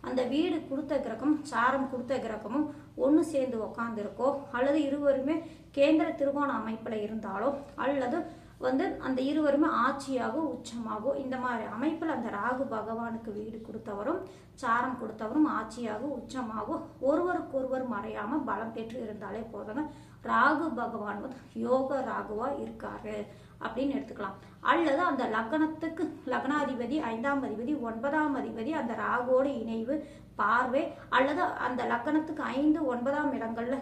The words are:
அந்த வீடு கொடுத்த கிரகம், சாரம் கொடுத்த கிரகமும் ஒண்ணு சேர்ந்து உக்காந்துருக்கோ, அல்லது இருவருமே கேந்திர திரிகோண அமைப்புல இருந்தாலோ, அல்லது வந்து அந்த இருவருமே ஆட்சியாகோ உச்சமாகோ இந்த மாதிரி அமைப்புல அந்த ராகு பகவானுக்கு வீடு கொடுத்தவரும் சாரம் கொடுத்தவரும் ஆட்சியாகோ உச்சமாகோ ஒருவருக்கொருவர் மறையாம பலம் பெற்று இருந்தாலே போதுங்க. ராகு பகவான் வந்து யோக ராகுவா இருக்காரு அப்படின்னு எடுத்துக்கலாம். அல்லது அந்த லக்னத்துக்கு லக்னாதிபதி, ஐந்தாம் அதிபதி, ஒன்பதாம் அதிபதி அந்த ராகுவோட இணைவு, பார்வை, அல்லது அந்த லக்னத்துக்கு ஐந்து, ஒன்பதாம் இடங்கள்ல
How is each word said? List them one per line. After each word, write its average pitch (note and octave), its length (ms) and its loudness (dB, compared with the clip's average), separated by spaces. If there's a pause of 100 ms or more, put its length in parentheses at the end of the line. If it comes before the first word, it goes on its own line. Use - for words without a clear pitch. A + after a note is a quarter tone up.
அந்த B3+ 140 0 (120)
வீடு E4 240 2 (120)
கொடுத்த D4 240 -2 (120)
கிரகம், B3+ 300 2 (160)
சாரம் B3+ 400 2
கொடுத்த B3 240 -2 (100)
கிரகமும் A3 420 -2 (380)
ஒண்ணு D#4 180 8 (100)
சேர்ந்து B3 240 2 (100)
உக்காந்துருக்கோ, A#3 600 -2 (280)
அல்லது C#4+ 220 4 (100)
இருவருமே C#4 460 2 (420)
கேந்திர D#4 300 6 (140)
திரிகோண C#4 300 2 (100)
அமைப்புல A3+ 360 -4 (100)
இருந்தாலோ, G#3 440 -2 (340)
அல்லது C#4 340 2 (460)
வந்து C4+ 200 4 (200)
அந்த C4 140 0 (100)
இருவருமே D4+ 400 4 (140)
ஆட்சியாகோ C4 580 0 (140)
உச்சமாகோ A3 560 -4 (100)
இந்த B3+ 220 -4
மாதிரி A#3 200 -2 (120)
அமைப்புல D#4 420 0
அந்த A3 180 -4
ராகு B3+ 280 0 (100)
பகவானுக்கு A3+ 640 -4
வீடு A3 200 -8 (100)
கொடுத்தவரும் A3 520 -4 (420)
சாரம் B3 400 2
கொடுத்தவரும் A3+ 460 2 (100)
ஆட்சியாகோ A3+ 500 -4 (100)
உச்சமாகோ A3+ 580 -4 (340)
ஒருவருக்கொருவர் C4+ 840 2
மறையாம G#3+ 460 -2 (100)
பலம் A3+ 260 -2
பெற்று A3+ 300 -6
இருந்தாலே G#3 360 -8 (120)
போதுங்க. G#3+ 300 -4 (460)
ராகு C#4 360 4 (140)
பகவான் G#3 440 -4
வந்து C4 140 -10 (300)
யோக C4 320 4 (100)
ராகுவா G#3 380 -4 (160)
இருக்காரு G#3+ 540 -8 (480)
அப்படின்னு C4+ 320 0
எடுத்துக்கலாம். - 420 -6 (320)
அல்லது D#4 380 4
அந்த B3+ 140 2 (120)
லக்னத்துக்கு D#4 680 0 (300)
லக்னாதிபதி, C4 640 0 (160)
ஐந்தாம் C4 360 0
அதிபதி, A#3 260 -2 (140)
ஒன்பதாம் C#4 520 0
அதிபதி A3 400 -4
அந்த A#3 220 -2
ராகுவோட B3 460 4 (140)
இணைவு, A3+ 340 -2 (440)
பார்வை, A#3 420 4 (360)
அல்லது D4 240 4 (240)
அந்த B3 160 -2 (100)
லக்னத்துக்கு D4+ 520 0 (140)
ஐந்து, D4+ 220 6 (140)
ஒன்பதாம் C#4 440 2
இடங்கள்ல A#3 440 -2